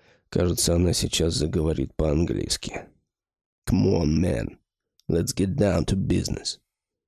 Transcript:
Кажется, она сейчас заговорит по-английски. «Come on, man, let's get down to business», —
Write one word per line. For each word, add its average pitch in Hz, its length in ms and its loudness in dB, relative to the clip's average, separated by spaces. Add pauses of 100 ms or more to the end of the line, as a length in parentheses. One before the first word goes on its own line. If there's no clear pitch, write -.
(300)
Кажется, 85 460 0
она 85 180 4
сейчас - 400 0
заговорит 78 640 -2
по-английски. 76 880 -2 (880)
«Come 98 320 2
on, 78 200 2
man, 90 360 -4 (540)
let's 85 240 -2
get 95 200 -2
down 90 300 2
to 95 100 0
business», — - 640 -2 (480)